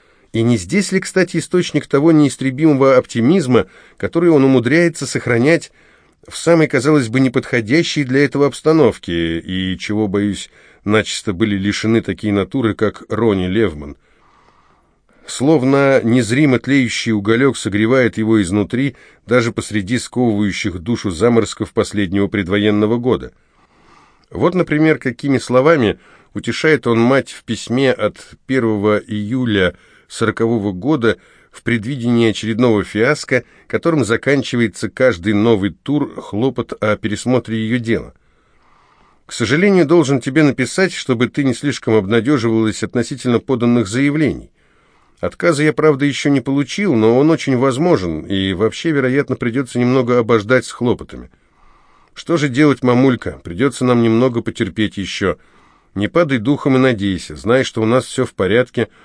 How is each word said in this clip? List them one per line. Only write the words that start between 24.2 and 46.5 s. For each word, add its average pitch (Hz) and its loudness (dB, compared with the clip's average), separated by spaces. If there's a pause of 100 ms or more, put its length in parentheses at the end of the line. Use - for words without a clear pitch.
Вот, 156 0
например, 156 0
какими 131 -2
словами 127 2 (360)
утешает 131 -2
он 117 2
мать 123 2
в - -20
письме 123 -2
от 104 -2 (280)
первого 107 0
июля 104 -2 (320)
сорокового 110 -2
года 113 0 (340)
в - -20
предвидении 117 0
очередного 110 0
фиаско, 123 -2 (240)
которым 156 0
заканчивается 117 -2
каждый 107 0
новый 101 2
тур, - -6
хлопот 123 -4
о 107 0
пересмотре 110 -2
ее 117 -2
дела. 110 -4 (1120)
«К - -16
сожалению, 170 2
должен 139 2
тебе 139 0
написать, 147 0
чтобы 123 -2
ты 143 -4
не 131 0
слишком 123 -2
обнадеживалась 113 0
относительно 120 -2
поданных 120 0
заявлений. 131 -4 (680)
Отказа 147 -2
я, 151 2
правда, 143 2
еще 143 -2
не 139 2
получил, 139 -2